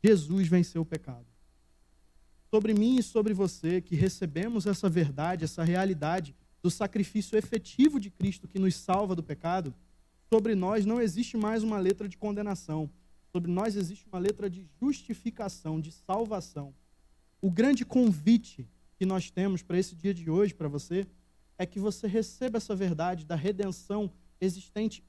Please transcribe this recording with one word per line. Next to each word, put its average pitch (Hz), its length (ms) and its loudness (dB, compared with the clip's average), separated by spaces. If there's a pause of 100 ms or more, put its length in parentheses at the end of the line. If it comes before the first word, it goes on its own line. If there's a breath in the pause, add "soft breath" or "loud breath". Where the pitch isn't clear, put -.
Jesus 185 460 4
venceu 170 340 2
o 156 40 -4
pecado. 123 400 -12 (1200)
Sobre 214 240 4
mim 226 220 4
e 247 60 4
sobre 214 300 0
você, 180 480 0
que 175 140 -6
recebemos 185 720 0
essa 202 220 0
verdade, 160 560 0
essa 175 180 -4
realidade 170 720 0 (280)
do 180 80 2
sacrifício 202 680 -2
efetivo 277 640 2
de 196 100 -8
Cristo 185 380 -4
que - 100 -6
nos 190 160 4
salva 190 400 0
do 170 80 -4
pecado, 165 500 -4 (600)
sobre 220 220 4
nós 196 300 0
não 226 160 0
existe 226 360 -2
mais 214 260 0
uma 214 160 -2
letra 196 300 0
de 180 80 -12
condenação. 202 760 -4 (400)
Sobre 175 200 -2
nós 196 260 0
existe 196 300 -6
uma - 120 -8
letra 202 320 -2
de 180 160 -14 (140)
justificação, 226 1000 -6
de 156 120 -10
salvação. 190 800 -6 (680)
O 190 100 2
grande 233 340 4
convite 208 840 4 (320)
que 185 80 0
nós 190 240 -2
temos 185 320 0
para 175 160 -2
esse 185 160 -2
dia 175 180 -2
de 170 160 -6
hoje, 185 240 2
para - 140 -6
você, 160 400 -4 (500)
é 180 80 -4
que 180 140 -8
você 208 300 -2
receba 220 480 -2
essa 214 180 -4
verdade 175 500 -2
da 165 120 -4
redenção 196 760 -4 (300)
existente 190 680 -4